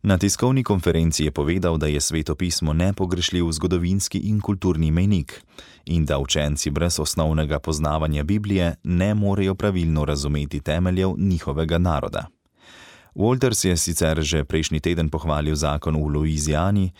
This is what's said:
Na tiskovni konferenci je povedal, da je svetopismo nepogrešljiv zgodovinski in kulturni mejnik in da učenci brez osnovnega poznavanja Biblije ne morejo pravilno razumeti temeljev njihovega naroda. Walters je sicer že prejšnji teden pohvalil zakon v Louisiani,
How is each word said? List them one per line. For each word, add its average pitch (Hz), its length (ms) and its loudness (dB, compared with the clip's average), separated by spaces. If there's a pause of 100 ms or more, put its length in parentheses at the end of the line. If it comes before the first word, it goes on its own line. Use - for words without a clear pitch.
Na 98 160 4
tiskovni 123 460 2
konferenci 82 600 2
je 76 80 2
povedal, 82 460 0
da 76 100 0
je 73 140 0
svetopismo 80 720 -2
nepogrešljiv 90 760 0
zgodovinski 87 680 -2
in 104 240 -2
kulturni 85 500 0
mejnik 90 500 0 (440)
in 80 200 2
da 69 140 0
učenci 73 520 -2
brez 80 280 -2
osnovnega 78 600 0
poznavanja 78 640 -2
Biblije 98 600 0
ne 90 300 0
morejo 98 420 0
pravilno 82 500 0
razumeti 73 540 -2
temeljev 92 580 0
njihovega 82 600 0
naroda. 85 480 0 (920)
Walters 123 520 2
je 87 100 2
sicer 80 440 0
že 76 220 0
prejšnji 80 360 -2
teden 82 300 0
pohvalil 76 460 -2
zakon 76 400 -2
v 76 140 0
Louisiani, 78 920 0